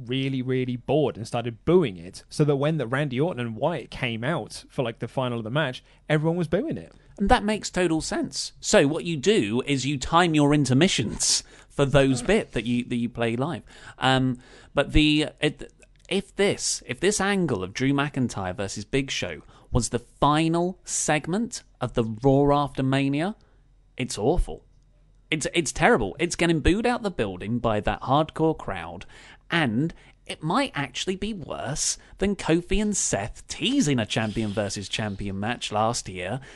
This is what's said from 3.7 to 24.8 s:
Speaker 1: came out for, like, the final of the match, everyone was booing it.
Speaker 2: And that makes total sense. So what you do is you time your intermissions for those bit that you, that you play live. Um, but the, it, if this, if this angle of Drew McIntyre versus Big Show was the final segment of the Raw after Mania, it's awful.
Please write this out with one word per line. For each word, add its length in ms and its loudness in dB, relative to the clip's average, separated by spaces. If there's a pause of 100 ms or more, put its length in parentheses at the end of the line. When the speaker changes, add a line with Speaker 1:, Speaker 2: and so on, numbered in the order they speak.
Speaker 1:
came 320 -4
out 440 -4
for, 140 -4
like, 160 -4
the 80 -8
final 320 -2
of 60 -6
the 80 -8
match, 320 -2 (240)
everyone 280 2
was 120 -2
booing 300 0
it. 140 -14 (240)
Speaker 2:
And 120 0
that 160 4
makes 260 -2
total 300 0
sense. 600 -6
So 280 6
what 160 -2
you 120 -2
do 500 2
is 200 0
you 120 -2
time 360 4
your 180 6
intermissions 920 2 (260)
for 140 0
those 360 4
bit 320 2
that 140 -2
you, 200 0
that 100 -4
you 120 -2
play 280 -2
live. 260 -4 (380)
Um, 380 2 (360)
but 200 2
the, 340 4 (120)
it, 320 -4 (360)
if 260 -6
this, 520 0
if 120 -6
this 220 0
angle 420 0
of 100 -6
Drew 200 0
McIntyre 640 -2
versus 280 -6
Big 280 -2
Show 300 -6 (280)
was 200 0
the 100 -2
final 840 0
segment 800 -2 (180)
of 140 -4
the 80 2
Raw 640 4
after 180 -4
Mania, 540 0 (600)
it's 200 -6
awful. 480 0 (640)